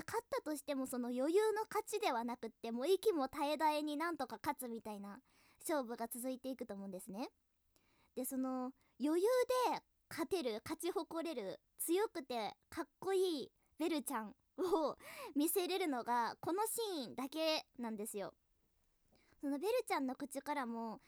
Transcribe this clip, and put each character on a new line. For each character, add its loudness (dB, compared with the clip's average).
勝 -2
っ -20
た -2
と -2
し -8
て -2
も -2
そ -4
の -2
余 2
裕 6
の 0
勝 -2
ち -4
で 2
は 0
な -4
く -8
っ -12
て、 -6
も -2
う 2
息 4
も 2
絶 -4
え 2
絶 2
え 4
に 0
な 0
ん -2
と -2
か -8
勝 -2
つ -
み -6
た -8
い -8
な -12
勝 0
負 -6
が -4
続 -6
い -4
て -6
い -4
く -8
と -8
思 -10
う -8
ん -8
で -8
す -14
ね。 -6
で、 -4
そ -4
の、 -2
余 4
裕 6
で -2
勝 -2
て 2
る、 -2
勝 -6
ち 0
誇 -2
れ -4
る、 -4
強 4
く -6
て -4
か -6
っ -10
こ 0
い 4
い -14
ベ 2
ル 2
ち -8
ゃ 0
ん -10
を 2
見 4
せ 2
れ 2
る 2
の 0
が、 2
こ -2
の 2
シ -2
ー -10
ン -12
だ -4
け 0
な -4
ん -4
で -6
す -6
よ。 -6
そ -4
の 0
ベ 0
ル 4
ち -4
ゃ 4
ん 0
の -4
口 -8
か -4
ら -2
も、 -6